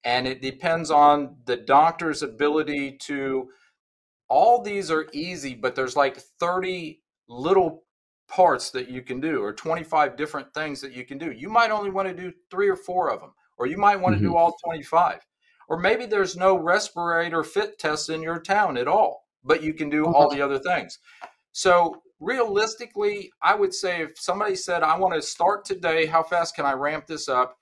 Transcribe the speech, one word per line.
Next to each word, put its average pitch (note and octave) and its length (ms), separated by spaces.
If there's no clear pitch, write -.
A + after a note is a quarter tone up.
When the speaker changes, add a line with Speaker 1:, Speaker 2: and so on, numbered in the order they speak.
Speaker 1:
And B2+ 240
it C3 140
depends E3 480
on D3 460
the B2 120
doctor's D3 680
ability C#3+ 800
to, C3+ 460
all G3+ 360
these G3 260
are D#3 240
easy, D3 400
but A#2+ 220
there's, B2+ 200
like, C#3 220
thirty F3 640
little D#3+ 560
parts - 440
that B2+ 180
you B2+ 140
can B2+ 160
do, C#3+ 240
or G#2 100
twenty-five D3+ 640
different D3 380
things D3+ 260
that C3+ 120
you B2 120
can C#3 140
do. D#3+ 120
You B2 180
might A3+ 200
only G#3 220
wanna F#3+ 240
do F3+ 180
three G3 200
or F#3 60
four F3+ 360
of G2 100
them, - 120
or B2 80
you E3 100
might G3+ 200
wanna F#3 200
do G3 120
Speaker 2:
Mm-hmm. E3+ 60
Speaker 1:
all E3+ 300
twenty-five. E3 540
Or E3 60
maybe A3+ 280
there's G3 300
no F#3 220
respirator E3+ 880
fit G#3 340
test D#3 300
in D#3+ 120
your E3 200
town F#3+ 340
at B2 140
all, - 400
but D#3 220
you D#3 100
can D3+ 160
do D3+ 160
all C#3+ 200
Speaker 2:
Okay. C#3+ 100
Speaker 1:
the C#3 60
other C#3 180
things. F3 400
So F3 500
realistically, G#3 1120
I F#3 140
would G3 180
say F3 280
if D3+ 180
somebody F#3+ 380
said, F3 260
"I D#3+ 140
wanna F3 240
start G3 420
today, E3 440
how D#3+ 160
fast E3+ 320
can D3 100
I C#3 80
ramp D3 340
this D3 220
up?" B2+ 320